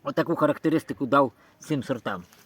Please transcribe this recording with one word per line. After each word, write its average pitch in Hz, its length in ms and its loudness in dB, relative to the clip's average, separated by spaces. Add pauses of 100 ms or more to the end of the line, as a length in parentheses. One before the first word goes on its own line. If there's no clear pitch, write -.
От - 120 -6
таку 160 200 0
характеристику 147 680 0
дав 135 260 4 (280)
цим 143 240 -4
сортам. 107 400 -6 (220)